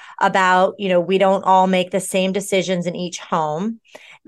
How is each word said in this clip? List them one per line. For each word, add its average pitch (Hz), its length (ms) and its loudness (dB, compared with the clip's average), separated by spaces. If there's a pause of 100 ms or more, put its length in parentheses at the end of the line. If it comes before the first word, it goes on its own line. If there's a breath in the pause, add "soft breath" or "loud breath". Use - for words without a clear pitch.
(200 loud breath)
about, 185 600 2
you 196 100 -4
know, 180 100 4
we 180 200 0
don't 196 240 2
all 190 240 4
make 185 240 0
the 196 80 -2
same 190 320 -2
decisions 185 560 -2
in 175 80 -6
each 175 240 -10
home, 170 600 -4 (480 loud breath)